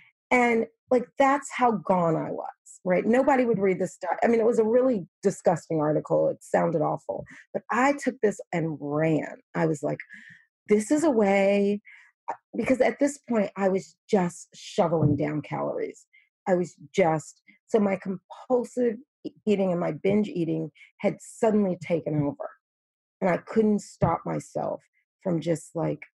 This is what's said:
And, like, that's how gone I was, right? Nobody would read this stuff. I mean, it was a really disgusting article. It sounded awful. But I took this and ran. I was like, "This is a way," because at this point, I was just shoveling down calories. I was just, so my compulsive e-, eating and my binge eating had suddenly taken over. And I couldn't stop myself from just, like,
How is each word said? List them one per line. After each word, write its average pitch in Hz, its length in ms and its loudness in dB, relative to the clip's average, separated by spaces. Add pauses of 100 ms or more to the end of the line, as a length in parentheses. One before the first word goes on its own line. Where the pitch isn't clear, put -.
(300)
And, 240 360 2 (240)
like, 247 160 2 (120)
that's 277 320 4
how 247 220 2
gone 175 440 2
I 147 140 -4
was, - 160 -8 (380)
right? 180 200 2
Nobody 254 400 4
would 226 140 2
read 190 220 0
this 185 140 -4
stuff. 170 280 -6
I 220 60 2
mean, 233 120 2
it 214 60 2
was 226 140 2
a 220 40 2
really 233 420 2 (180)
disgusting 170 560 0
article. 156 480 0
It - 160 -4
sounded 170 380 0
awful. - 420 -4 (280)
But - 100 -6 (100)
I 269 260 2
took 254 240 -4
this 202 180 -2 (120)
and 160 280 -4
ran. 151 580 -2 (180)
I 170 100 0
was 156 160 -2
like, 147 160 -4 (720)
"This 214 240 2
is 302 120 2
a 320 60 4
way," 202 680 2 (760)
because 233 240 0
at 233 200 2
this 285 180 0 (100)
point, 214 280 0
I 196 140 0
was 185 260 -4 (120)
just 180 460 0
shoveling 156 600 0
down 147 260 -4
calories. - 640 -8 (420)
I 190 60 2
was 175 200 -2 (200)
just, 160 480 0 (240)
so 233 120 0
my 196 180 2
compulsive 226 1000 -4 (280)
e-, - 60 -8 (160)
eating 196 240 2
and 175 100 -2
my 165 120 -2
binge 202 360 0
eating 160 420 -4 (280)
had 175 220 -2
suddenly 202 600 0
taken 151 420 -2
over. 143 280 -6 (720)
And 185 100 2
I 170 60 2
couldn't 214 440 0
stop - 460 -2
myself - 560 -6 (400)
from 170 180 -2
just, 156 360 -4
like, 156 240 -4 (140)